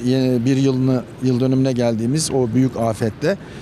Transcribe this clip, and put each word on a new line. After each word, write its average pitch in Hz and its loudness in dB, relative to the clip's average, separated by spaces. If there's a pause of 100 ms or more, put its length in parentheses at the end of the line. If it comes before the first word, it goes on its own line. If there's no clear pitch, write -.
yeni 127 2
bir 135 2
yılını, 131 2 (200)
yıl 127 2
dönümüne 131 2
geldiğimiz 120 0
o 127 0
büyük 131 2
afette 117 -2 (260)